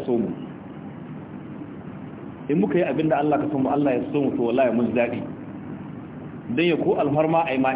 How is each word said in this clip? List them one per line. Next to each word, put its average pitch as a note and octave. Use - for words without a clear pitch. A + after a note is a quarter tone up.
so A#2+
mu? G2+
In D3+
muka G#3
yi F3
abin D#3+
da D3
Allah D3
ka D3
so C#3
mu, C3
Allah C#3+
ya A#2+
so C#3+
mu, C3
to B2+
wallahi A#2
mun A#2
ji A2
daɗi. A#2+
Dan E3
ya D#3+
ko D3
alfarma D#3
a C3
yi C3+
ma C3